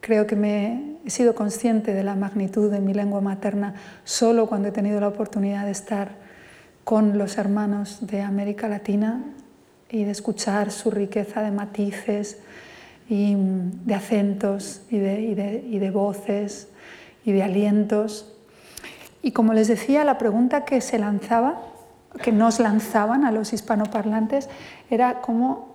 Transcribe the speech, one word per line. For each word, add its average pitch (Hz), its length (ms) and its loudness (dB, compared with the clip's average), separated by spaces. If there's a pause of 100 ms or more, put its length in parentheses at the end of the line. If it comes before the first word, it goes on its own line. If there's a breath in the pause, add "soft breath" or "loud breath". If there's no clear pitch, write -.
creo 214 260 2
que 214 100 0
me 214 680 -2
he 240 60 -8
sido 240 240 2
consciente 220 600 0
de 196 100 0
la 196 100 -2
magnitud 196 560 0
de 202 100 0
mi 196 140 0
lengua 202 260 0
materna 202 540 -2 (300 loud breath)
solo 226 420 4
cuando 208 220 -2
he 196 40 -4
tenido 208 280 0
la 202 80 0
oportunidad 202 560 -2
de 202 80 -4
estar 196 440 -6 (680 loud breath)
con 214 340 4
los 202 200 -2
hermanos 202 680 -2
de 202 160 -4
América 202 460 -2
Latina 208 540 -2 (680)
y 214 160 -2
de 202 60 -2
escuchar 208 600 -2
su 214 200 -2
riqueza 208 520 -4
de 214 80 -2
matices 202 880 -4 (720 loud breath)
y, 202 280 2
mm, 190 500 -2
de 214 80 0
acentos 202 960 -2
y 220 80 0
de, 196 220 0
y 220 140 -2
de, 202 340 -4
y 214 100 -2
de 196 120 0
voces 202 760 -2 (560 loud breath)
y 214 80 2
de 196 100 4
alientos. 208 880 2 (920 loud breath)
Y 262 100 0
como 220 220 4
les 220 140 6
decía, 269 360 4
la 277 140 4
pregunta 247 460 2
que 269 160 2
se - 180 -2
lanzaba, 226 640 0 (640)
que 233 100 2
nos 226 280 4
lanzaban 220 640 2
a 247 60 4
los 214 220 -2
hispanoparlantes, 220 960 0 (420 loud breath)
era 247 300 2
como 247 540 -2